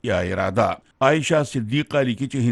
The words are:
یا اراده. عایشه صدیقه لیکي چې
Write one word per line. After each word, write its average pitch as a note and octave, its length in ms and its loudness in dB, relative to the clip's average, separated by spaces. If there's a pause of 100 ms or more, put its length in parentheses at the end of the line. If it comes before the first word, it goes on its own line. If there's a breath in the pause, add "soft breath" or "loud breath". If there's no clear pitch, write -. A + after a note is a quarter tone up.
(120)
یا F2+ 180 0
اراده. F#2+ 400 0 (400 soft breath)
عایشه D#3 420 2
صدیقه C3+ 600 -2
لیکي B2+ 200 -4
چې C#3 80 -4 (120)